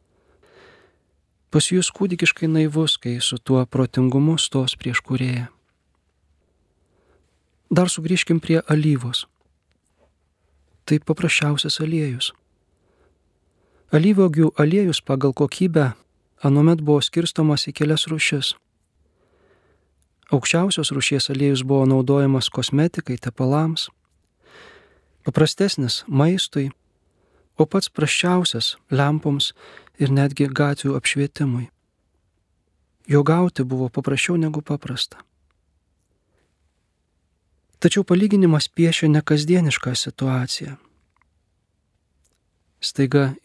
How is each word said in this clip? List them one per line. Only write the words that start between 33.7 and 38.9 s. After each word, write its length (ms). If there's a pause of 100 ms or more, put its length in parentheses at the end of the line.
paprasčiau 480
negu 240
paprasta. 560 (2500)
Tačiau 220
palyginimas 640
piešia 480